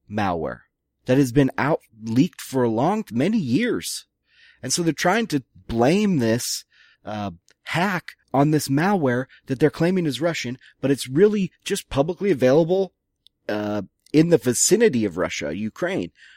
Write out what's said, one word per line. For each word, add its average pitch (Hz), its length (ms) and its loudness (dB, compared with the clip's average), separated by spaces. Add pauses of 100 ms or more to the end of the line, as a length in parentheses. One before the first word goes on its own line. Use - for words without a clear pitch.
(100)
malware 85 500 -4 (460)
that 131 120 2
has 131 140 2
been 131 240 2
out, 139 240 0 (220)
leaked 117 380 0
for 131 220 -4
a 120 60 2
long, 160 420 0
many 160 280 -2
years. 151 680 -2 (560)
And 127 100 -10
so 175 100 -4
they're 165 100 0
trying 202 360 0
to 143 140 -2 (240)
blame 160 520 2
this, 117 460 -2 (400)
uh, 104 260 -8 (340)
hack 180 480 -4 (200)
on 143 180 2
this 151 180 0
malware 139 580 0 (200)
that 131 120 -6
they're 151 120 4
claiming 175 360 0
is 127 140 -4
Russian, 143 380 -4 (220)
but 135 100 0
it's 135 180 -2
really 196 420 2 (140)
just - 240 -6
publicly 175 420 -2
available, 165 600 2 (560)
uh, 104 340 -2 (300)
in 165 180 4
the 165 80 6
vicinity 131 640 2
of 85 120 -4
Russia, 80 380 -4
Ukraine, 110 560 -6 (260)